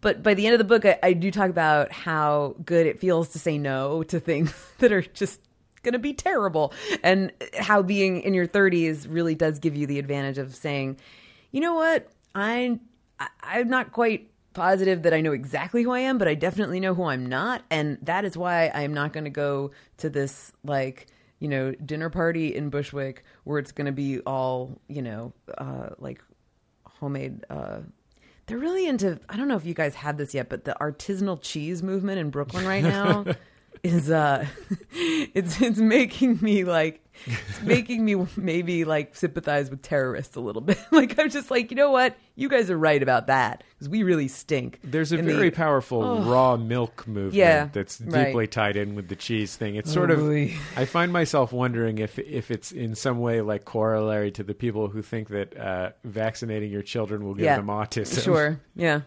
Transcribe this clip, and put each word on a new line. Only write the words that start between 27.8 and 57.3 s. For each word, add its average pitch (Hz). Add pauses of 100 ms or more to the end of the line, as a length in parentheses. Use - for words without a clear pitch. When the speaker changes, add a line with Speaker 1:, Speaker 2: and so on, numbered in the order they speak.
Speaker 1:
they're 226
really 349
into, 196 (100)
I 202
don't 269
know 247
if 156
you 170
guys 151
have 147
this 143
yet, 127
but -
the -
artisanal 185
cheese 165
movement 190
in 151
Brooklyn 143
right 190
now 196 (280)
Speaker 2:
<laughs> -
Speaker 1:
is, 165
uh, 147 (260)
<laughs> -
it's, 294
it's 233
making 233
me, 208
like, 160 (220)
it's -
making 233
me 208 (200)
maybe, 175
like, 151
sympathize 147
with 135
terrorists 131
a -
little 113
bit. 180
<laughs> -
Like, 269
I'm 311
just 277
like, 240
"You 240
know 285
what? 254 (200)
You 269
guys 233
are 170
right 156
about 127
that, 127 (160)
'cause 139
we 208
really 165
stink 131
Speaker 2:
There's 151
a 170
Speaker 1:
in 165
Speaker 2:
very 160
Speaker 1:
the" 170
Speaker 2:
powerful 139
Speaker 1:
Oh. 240
Speaker 2:
raw 127
milk 117
movement 101
Speaker 1:
Yeah, 160
Speaker 2:
that's 196
Speaker 1:
right. 151
Speaker 2:
deeply 120
tied 104
in 104
with 95
the 95
cheese 107
thing. 104
It's 107
Speaker 1:
Oh, -
Speaker 2:
sort 170
of, 151
Speaker 1:
boy. 151 (220)
Speaker 2:
I 127
find 170
myself 151
wondering 117
if, 107
if -
it's 110
in 117
some 123
way, 117
like, 104
corollary 107
to 104
the 101
people 107
who 107
think 110
that, 101
uh, 92 (120)
vaccinating 110
your 101
children 104
will 98